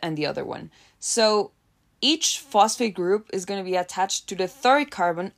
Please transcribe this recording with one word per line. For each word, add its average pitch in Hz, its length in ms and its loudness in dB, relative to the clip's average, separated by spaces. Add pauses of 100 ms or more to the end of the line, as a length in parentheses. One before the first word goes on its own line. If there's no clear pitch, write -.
and 160 120 -4
the 147 120 -2
other - 180 -4
one. - 240 -10 (300)
So 214 500 2 (520)
each - 360 0
phosphate 214 560 2
group 190 400 -2
is 185 120 -6
gonna 202 180 -6
be 185 120 -2
attached 185 520 -2
to 190 80 -6
the 185 120 -2
third 277 440 2
carbon 180 460 -2